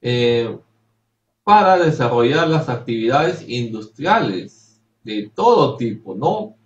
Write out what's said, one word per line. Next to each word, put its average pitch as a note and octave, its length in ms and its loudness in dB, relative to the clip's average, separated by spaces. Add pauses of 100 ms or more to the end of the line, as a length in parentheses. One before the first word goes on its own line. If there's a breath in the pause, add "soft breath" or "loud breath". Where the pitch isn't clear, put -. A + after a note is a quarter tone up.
Eh, A#2+ 560 0 (840)
para G3+ 340 6
desarrollar C#3 720 2
las D#3 180 0
actividades B2+ 800 -2
industriales A#2 1300 -6 (220)
de G#2+ 300 -8
todo F#3 440 4
tipo, G#2 360 -6
¿no? E3+ 420 -4 (100)